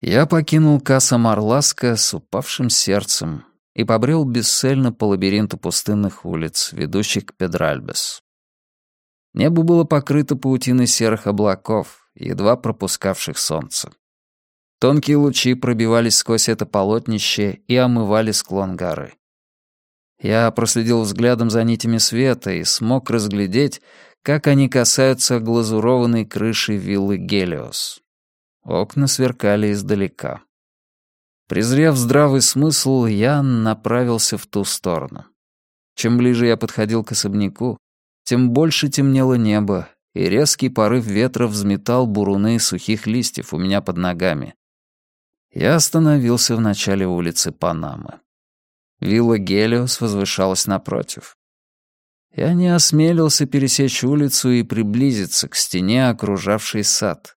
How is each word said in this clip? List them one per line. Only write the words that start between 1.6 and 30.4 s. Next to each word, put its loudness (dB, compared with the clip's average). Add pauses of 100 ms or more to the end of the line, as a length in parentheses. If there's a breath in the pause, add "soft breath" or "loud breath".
с -2
упавшим -4
сердцем -2 (260)
и -2
побрел 2
бесцельно 0
по -4
лабиринту 0
пустынных -2
улиц, -6
ведущих -2
к -20
Педральбес. -4 (1120)
Небо 2
было 4
покрыто 0
паутиной 0
серых 0
облаков, -2
едва 0
пропускавших -6
солнце. -6 (880)
Тонкие 2
лучи 2
пробивались 0
сквозь 0
это -2
полотнище -2
и 2
омывали 2
склон -4
горы. -8 (1040)
Я 2
проследил 0
взглядом 0
за 0
нитями 0
света -2
и -4
смог -2
разглядеть, 0 (420 soft breath)
как 0
они 4
касаются 2
глазурованной 2
крыши -2
виллы -2
Гелиос. -4 (640)
Окна -2
сверкали 0
издалека. -4 (1080)